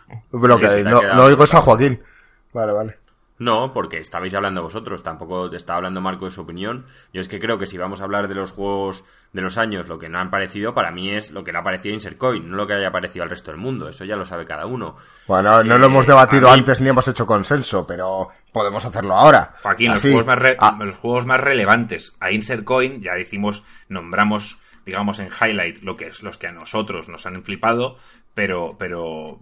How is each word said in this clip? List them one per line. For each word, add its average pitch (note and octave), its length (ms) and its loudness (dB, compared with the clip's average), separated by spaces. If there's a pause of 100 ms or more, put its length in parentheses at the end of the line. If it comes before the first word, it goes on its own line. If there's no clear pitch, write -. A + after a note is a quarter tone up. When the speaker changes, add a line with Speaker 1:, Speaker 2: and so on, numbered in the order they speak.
(400)
Speaker 1:
Pero B2 160 8
Speaker 2:
Sí, G#2 80 2
Speaker 1:
que G#2 60 4
Speaker 2:
se G#2 120 2
te G2 60 -2
ha - 20 0
Speaker 1:
no, A#2+ 100 6
Speaker 2:
quedado G2 160 2
Speaker 1:
no B2+ 80 10
oigo C#3 200 8
es D3+ 100 4
a E3 40 8
Speaker 2:
cortado. B2 200 6
Speaker 1:
Joaquín. B2+ 240 0 (500)
Vale, A2 200 -4
vale. G#2+ 260 -4 (380)
Speaker 2:
No, A#2+ 360 -2
porque F2 260 -8
estabais F2+ 360 -8
hablando G2 280 -4
vosotros. F#2 400 -12
Tampoco F2 500 -8
estaba E2+ 260 -8
hablando F#2 220 -6
Marco F#2 260 -8
de F2+ 40 -10
su F#2 120 -14
opinión. G2 440 -12 (260)
Yo F#2 80 -10
es F#2 60 -10
que F#2+ 140 -12
creo A2 180 -2
que G2 80 -6
si F#2 100 -16
vamos F#2 240 -10
a G2 40 -10
hablar G2+ 240 -4
de G2 80 -10
los F#2+ 160 -8
juegos G2 520 -6 (280)
de F#2 100 -8
los F#2 160 -6
años, G2+ 300 -6
lo E2 100 -12
que D#2+ 100 -16
no F2 120 -8
han F#2 100 -8
parecido, G2+ 420 -6
para F2+ 200 -4
mí F#2 180 -8
es G#2 220 -8
lo F#2 100 -12
que E2+ 80 -12
le E2+ 80 -8
ha E2+ 60 -6
parecido F#2+ 280 -6
a - 20 -8
Insert G2+ 220 -12
Coin, E2+ 320 -4
no F#2 80 -10
lo G2+ 120 -6
que G2+ 60 -4
haya F#2+ 180 -4
parecido F2+ 320 -8
al D#2+ 60 -10
resto F2+ 200 -14
del D#2 100 -14
mundo. G#2+ 280 -10
Eso E2+ 160 -16
ya G#2 100 -8
lo F#2+ 100 -8
sabe F2 200 -10
cada D#2+ 220 -10
uno. A2 300 -10 (300)
Speaker 1:
Bueno, G#2 380 6
no A#2 140 4
lo C3+ 80 8
Speaker 2:
Eh, - 20 6
Speaker 1:
hemos C3 180 4
debatido C3 420 8
Speaker 2:
a C3 40 12
mí C3 80 8
Speaker 1:
antes B2+ 200 0
ni C3 100 0
hemos B2+ 180 0
hecho A#2 180 -4
consenso, G#2+ 580 -2
pero F#2 440 -6 (240)
podemos G#2 320 -4
hacerlo G2 300 -4
ahora. B2+ 480 6
Speaker 3:
Joaquín, G#2 260 0
los G#2+ 80 0
Speaker 1:
Así. C#3 140 2
Speaker 3:
juegos A2+ 160 4
más B2+ 120 2
re-, B2+ 220 4
Speaker 1:
Ah. G#2+ 180 6
Speaker 3:
los G2+ 200 -8
juegos A#2+ 280 -4
más C3 140 2
relevantes A2+ 800 0
a F#2 100 -4
Insert G#2+ 320 -4
Coin, B2+ 400 -2
ya F2+ 120 -8
decimos, G2+ 500 -6 (240)
nombramos, G2+ 720 -4 (280)
digamos, G2+ 320 -6
en F#2+ 100 -12
highlight F#2+ 540 -4
lo F#2 140 -10
que E2+ 100 -16
es, - 160 -20
los G2 160 -14
que F#2 80 -14
a F2 60 -14
nosotros F#2 560 -8
nos E2 180 -20
han F#2 160 -12
flipado, A#2 540 -4 (380)
pero, F2+ 440 -4
pero D#2+ 640 -10